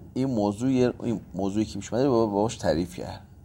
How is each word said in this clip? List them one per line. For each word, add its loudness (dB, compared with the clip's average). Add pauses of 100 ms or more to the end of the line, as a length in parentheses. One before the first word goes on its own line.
(140)
این 0
موضوع، 2 (100)
این -2 (140)
موضوعی 0
که -8
پیش -12
اومده 2
رو 2
باباش 2
تعریف 0
کرد. -12 (180)